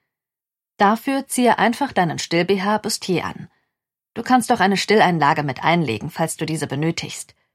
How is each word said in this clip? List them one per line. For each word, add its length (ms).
Dafür 500
ziehe 320
einfach 340
deinen 280
Still-B 420
H 160
Bustier 460
an. 240
Du 80
kannst 300
auch 80
eine 160
Stilleinlage 680
mit 220
einlegen, 460
falls 260
du 100
diese 220
benötigst. 680